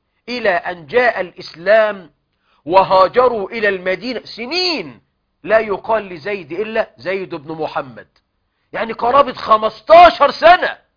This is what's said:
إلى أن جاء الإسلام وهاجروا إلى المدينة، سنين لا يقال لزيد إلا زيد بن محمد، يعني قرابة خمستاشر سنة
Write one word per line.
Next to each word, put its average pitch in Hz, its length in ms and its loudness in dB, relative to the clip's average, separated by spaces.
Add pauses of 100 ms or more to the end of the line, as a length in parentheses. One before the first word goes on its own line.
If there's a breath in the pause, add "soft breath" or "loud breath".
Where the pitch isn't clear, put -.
(300)
إلى 233 200 -2
أن 175 380 -4
جاء 214 340 0
الإسلام 185 880 -2 (540)
وهاجروا 190 840 2
إلى 214 200 -2
المدينة، 190 540 -4
سنين 247 800 -6 (420)
لا 208 160 -6
يقال 208 500 -6
لزيد 175 420 -12
إلا 214 460 -8
زيد 170 380 -10
بن 160 200 -14
محمد، 139 520 -12 (680)
يعني 220 200 -8
قرابة 254 400 -2
خمستاشر 277 1000 4
سنة 320 460 4 (200)